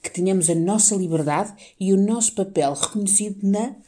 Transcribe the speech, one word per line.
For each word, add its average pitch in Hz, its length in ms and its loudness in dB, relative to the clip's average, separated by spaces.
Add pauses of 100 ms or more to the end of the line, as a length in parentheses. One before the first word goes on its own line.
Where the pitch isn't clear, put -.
Que - 80 -10
tenhamos 180 380 0
a 170 60 2
nossa 202 420 2
liberdade 165 560 -2 (260)
e 190 140 0
o 196 60 6
nosso 214 360 0
papel 190 380 0
reconhecido 202 720 -2
na 208 320 0 (140)